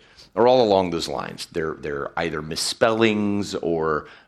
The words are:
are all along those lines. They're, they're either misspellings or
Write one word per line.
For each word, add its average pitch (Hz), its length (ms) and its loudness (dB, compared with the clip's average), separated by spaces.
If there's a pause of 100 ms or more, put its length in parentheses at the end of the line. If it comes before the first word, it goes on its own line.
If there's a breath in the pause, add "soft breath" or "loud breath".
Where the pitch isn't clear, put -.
(360 loud breath)
are 113 100 4
all 127 160 6
along 95 280 4
those 80 180 -4
lines. 58 440 -8
They're, 80 220 -4
they're 71 420 -8
either 80 240 -4
misspellings 104 1160 0
or 80 500 -2 (220 loud breath)